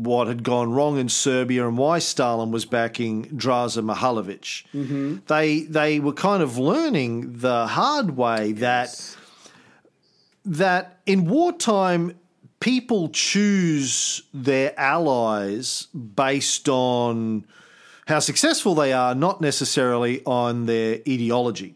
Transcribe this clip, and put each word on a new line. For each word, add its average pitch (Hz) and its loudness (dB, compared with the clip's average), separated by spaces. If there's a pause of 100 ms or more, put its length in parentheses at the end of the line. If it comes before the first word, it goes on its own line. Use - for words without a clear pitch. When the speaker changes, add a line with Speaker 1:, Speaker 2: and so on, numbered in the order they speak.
Speaker 1:
what 120 2
had 120 -6
gone 120 0
wrong 143 2
in 127 -2
Serbia 127 0
and 117 -2
why 156 2
Stalin 117 0
was 113 -4
backing 117 -2
Draza 120 -2
Mihailovic. 107 -2 (100)
Speaker 2:
Mm-hmm. 143 -4 (100)
Speaker 1:
They, 156 2
they 151 0
were 143 0
kind 196 2
of 123 0
learning 131 0
the 120 2
hard 196 0
way 110 0
that, 123 0
Speaker 2:
Yes. - -14 (1300)
Speaker 1:
that 180 0
in 196 4
wartime, 196 2 (440)
people 226 0
choose 175 0 (100)
their 135 0
allies 123 0
based 135 -2
on 120 0 (640)
how 151 2
successful 214 0
they 139 2
are, 127 2
not 175 0
necessarily 123 0
on 120 0
their 113 0
ideology. 117 -2